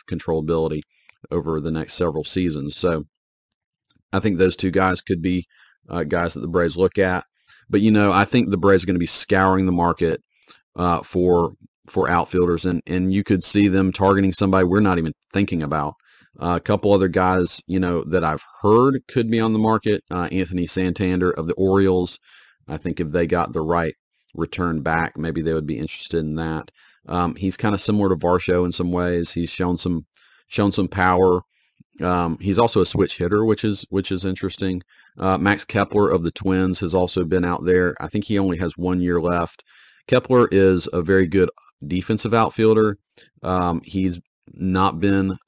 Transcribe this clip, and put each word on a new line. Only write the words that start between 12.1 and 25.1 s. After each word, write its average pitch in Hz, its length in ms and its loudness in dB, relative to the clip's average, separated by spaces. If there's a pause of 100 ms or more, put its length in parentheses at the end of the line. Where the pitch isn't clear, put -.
and, 87 220 -2
and 92 260 0
you 101 120 0
could 95 180 0
see 101 240 2
them 95 260 2
targeting 98 400 2
somebody 95 320 2
we're 92 160 2
not 92 180 2
even 80 140 -4 (200)
thinking 98 300 -2
about. 73 320 -4 (460)
Uh, 87 160 -2
a 82 40 -4
couple 101 320 0
other 95 160 4
guys, 92 580 0
you 92 140 -2
know, 87 240 -2
that 82 200 -2
I've 78 180 -2 (200)
heard 123 460 4
could 113 200 -2
be 113 120 0
on 110 120 0
the 110 60 0
market, 110 440 2 (100)
uh, 87 180 -4
Anthony 87 380 -2
Santander 90 640 0
of 80 160 -6
the 87 60 -2
Orioles. 95 640 2 (500)
I - 80 -8
think - 240 -6
if 78 100 -4
they 85 160 0
got 87 260 -2
the 80 100 -4
right 82 320 -2 (420)
return 82 460 -4
back, 80 340 -2